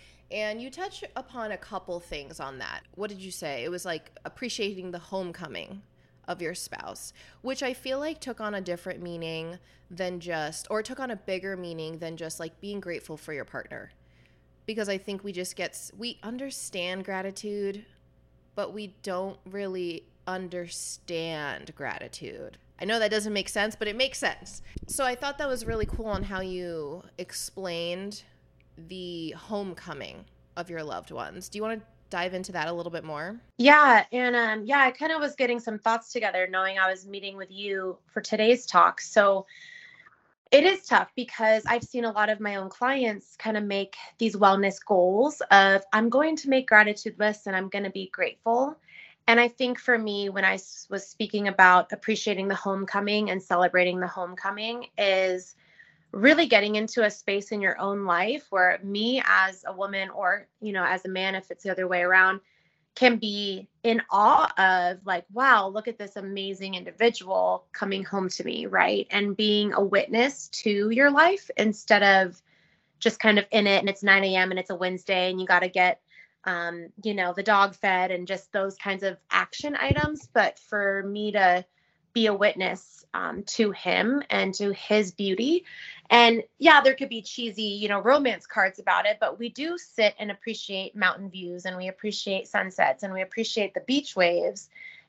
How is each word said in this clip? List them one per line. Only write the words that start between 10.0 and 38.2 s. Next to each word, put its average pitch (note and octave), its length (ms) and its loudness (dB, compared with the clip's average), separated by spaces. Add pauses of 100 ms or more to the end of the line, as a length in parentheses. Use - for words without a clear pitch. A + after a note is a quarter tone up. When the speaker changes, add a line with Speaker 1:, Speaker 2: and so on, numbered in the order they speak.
Speaker 1:
just, D#3+ 500 -8
or G#3+ 120 -4
took B3+ 180 -12
on B3+ 100 -8
a G#3+ 60 -8
bigger F#3+ 400 -8
meaning E3 420 -10
than E3 180 -10
just, D#3+ 220 -12
like, D#3+ 220 -12
being G3+ 180 -10
grateful E3+ 380 -12
for D#3 160 -14
your C3+ 140 -10
partner. - 440 -14 (760)
Because G#3+ 240 -4
I G3 80 -4
think G3 260 -12
we G3+ 80 -10
just F3+ 240 -10
get, F3 140 -6
s-, - 260 -16
we A#3 260 -10
understand G3 840 -10
gratitude, G3 800 -8 (680)
but G3+ 200 -8
we G#3 140 -12 (140)
don't F#3+ 440 -8
really F#3 580 -8 (220)
understand E3 1500 -10
gratitude. - 840 -12 (200)
I E3+ 60 -12
know A3 140 -2
that G#3+ 120 0
doesn't G#3+ 220 -4
make G3 160 -4
sense, G#3+ 260 -4
but G#3+ 140 -8
it G#3 80 -8
makes C4+ 220 -4
sense. - 420 -8 (260)
So C4+ 200 -4
I B3 80 -2
thought C#4 240 -8
that D4 100 -6
was A#3+ 160 -6
really A3 220 -4
cool A3 180 -6
on A3 200 -6
how F#3+ 180 -8
you F3 600 -10 (140)
explained F3+ 1080 -10 (520)
the E3+ 640 -12
homecoming E3 880 -12 (280)
of F3 140 -12
your E3 160 -10
loved G#2+ 280 -10
ones. A#2 360 -12
Do - 80 -14
you G#3 60 -8
wanna A3 180 -6 (300)
dive F3+ 240 -6
into F#3 180 -8
that D#3+ 160 -4
a E3+ 40 -4
little E3+ 200 -8
bit E3 120 -8
more? D#3+ 360 -10 (160)
Speaker 2:
Yeah, C4+ 560 8
and, B3 240 0
um, A3 300 -2
yeah, C#4 140 2
I C4 100 6
kinda D#4 280 -4
was C#4+ 160 -4
getting A#3+ 260 0
some G#3+ 180 -8
thoughts A3+ 340 -2
together F#3 340 -2
knowing F#3+ 320 -2
I F#3+ 120 4
was F#3+ 160 -6
meeting G3 320 -12
with F#3 120 -14
you F#3+ 560 -8
for - 140 -8